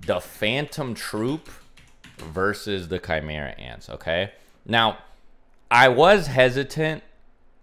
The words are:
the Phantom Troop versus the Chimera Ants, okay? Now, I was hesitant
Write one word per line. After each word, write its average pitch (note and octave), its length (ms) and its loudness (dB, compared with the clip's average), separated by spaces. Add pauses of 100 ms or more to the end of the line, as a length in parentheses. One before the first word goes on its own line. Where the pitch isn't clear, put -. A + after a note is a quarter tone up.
the F2+ 140 -2
Phantom B2+ 760 -6
Troop A#2+ 540 -6 (720)
versus F#2 720 -6
the F2 100 -4
Chimera D2+ 600 -6
Ants, A#1+ 300 -18
okay? E2+ 440 -4 (340)
Now, A2+ 320 0 (720)
I B2 180 8
was D#3+ 380 6
hesitant C3+ 760 0 (600)